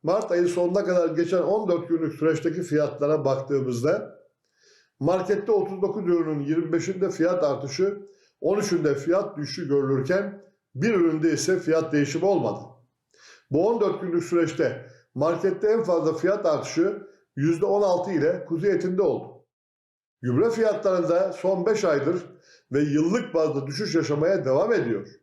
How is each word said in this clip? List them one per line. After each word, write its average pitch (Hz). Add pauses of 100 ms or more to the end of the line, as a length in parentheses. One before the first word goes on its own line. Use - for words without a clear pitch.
Mart 185
ayı 175
sonuna 175
kadar 175
geçen 170
on 185
dört 175
günlük 160
süreçteki 160
fiyatlara 147
baktığımızda 135 (800)
markette 185
otuz 190
dokuz 190
ürünün 160
yirmi 156
beşinde 185
fiyat 165
artışı, 143 (420)
on 185
üçünde 156
fiyat 175
düşüşü 147
görülürken 139 (320)
bir 202
üründe 160
ise 180
fiyat 160
değişimi 151
olmadı. 123 (920)
Bu 165
on 233
dört -
günlük 170
süreçte 165 (300)
markette 170
en 226
fazla 160
fiyat 190
artışı 165 (280)
yüzde 160
on 202
altı 185
ile 160
kuzu 165
etinde 185
oldu. - (760)
Gübre 123
fiyatlarında 190
son 185
beş 214
aydır 156 (460)
ve 135
yıllık 156
bazda 139
düşüş 151
yaşamaya 156
devam 160
ediyor. 117 (160)